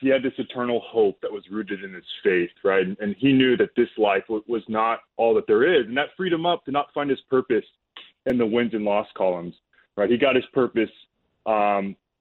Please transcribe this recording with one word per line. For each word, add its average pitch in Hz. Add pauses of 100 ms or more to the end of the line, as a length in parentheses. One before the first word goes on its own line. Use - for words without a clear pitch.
he 135
had 131
this 127
eternal 123
hope 107
that 101
was 101
rooted 101
in 95
his 87 (180)
faith, 90 (120)
right? 95
And, 98
and 101
he 135
knew 127
that 101
this 117
life 101
w-, 107
was 113
not 113 (160)
all 113
that 104
there 113 (160)
is. 110
And 120
that 143
freed 180
him 165
up 175
to 143
not 143
find 143
his 131 (100)
purpose 127 (600)
in 127
the 120
wins 113
and 107
loss 104 (100)
columns, 87 (420)
right? 101
He 120
got 131
his 123
purpose, 120 (560)
um, 104 (240)